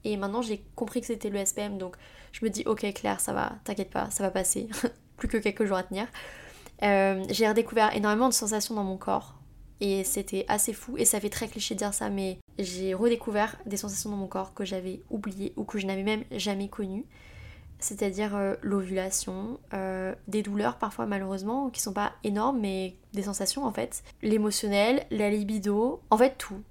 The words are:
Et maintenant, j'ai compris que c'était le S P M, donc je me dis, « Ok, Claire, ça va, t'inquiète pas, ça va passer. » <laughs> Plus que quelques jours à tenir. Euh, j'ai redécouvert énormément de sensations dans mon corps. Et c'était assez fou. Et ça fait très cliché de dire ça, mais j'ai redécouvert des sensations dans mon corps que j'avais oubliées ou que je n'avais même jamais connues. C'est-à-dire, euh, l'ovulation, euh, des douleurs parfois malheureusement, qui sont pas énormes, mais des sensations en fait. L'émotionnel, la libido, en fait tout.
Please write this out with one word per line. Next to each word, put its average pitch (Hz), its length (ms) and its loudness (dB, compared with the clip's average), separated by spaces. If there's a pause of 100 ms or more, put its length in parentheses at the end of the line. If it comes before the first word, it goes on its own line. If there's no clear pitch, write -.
Et 208 140 -2
maintenant, 196 240 -2
j'ai 214 220 -4 (120)
compris 233 260 -2
que - 60 -10
c'était 220 220 -2
le 202 80 -2
S 190 160 0
P 214 80 -4
M, 202 160 -4
donc 185 180 -8 (380)
je - 100 -6
me 220 60 2
dis, « 202 160 -4
Ok, 214 280 0
Claire, 202 260 -2
ça - 140 -2
va, - 200 0 (100)
t'inquiète 196 260 -4
pas, - 200 -2
ça 202 140 -2
va 190 80 2
passer. » 202 360 0 (320)
<laughs> - 180 -20
Plus 240 100 -2
que 233 100 2
quelques 208 280 2
jours 196 120 2
à 185 60 0
tenir. 196 240 -4 (760)
Euh, 196 480 6
j'ai 220 180 4
redécouvert 220 480 6
énormément 214 320 4
de 247 60 4
sensations 214 420 0
dans 202 80 0
mon 190 140 -2
corps. - 380 -2 (440)
Et 196 240 2
c'était 196 440 -2
assez 208 260 2
fou. - 240 -8
Et 233 80 2
ça 214 140 6
fait 202 100 -2
très 220 180 -4
cliché 208 280 -4
de 185 40 -4
dire 202 140 0
ça, 214 160 -2
mais 190 280 -2 (220)
j'ai 185 340 -2
redécouvert 220 640 2 (100)
des 202 120 -2
sensations 202 320 -4
dans 208 80 -4
mon 196 100 -4
corps 190 260 -6
que 196 120 -4
j'avais 185 440 -6
oubliées 202 460 -4
ou 220 80 -4
que 208 160 -4
je 190 80 -2
n'avais 190 160 -2
même 214 280 0
jamais 196 380 -2
connues. 202 360 -6 (760)
C'est-à-dire, 202 560 -2
euh, 196 260 2
l'ovulation, 190 1000 -2 (140)
euh, 190 420 -4 (120)
des 208 140 0
douleurs 208 360 0
parfois 226 280 -2
malheureusement, 202 640 -2
qui - 120 -6
sont 202 120 -2
pas 202 200 0 (100)
énormes, 220 360 2
mais 190 360 -2 (180)
des 196 100 -2
sensations 202 420 -2
en 220 60 0
fait. - 320 -4 (180)
L'émotionnel, 214 920 4
la 208 180 2
libido, 208 800 2
en 220 80 8
fait 262 200 8
tout. 196 340 -10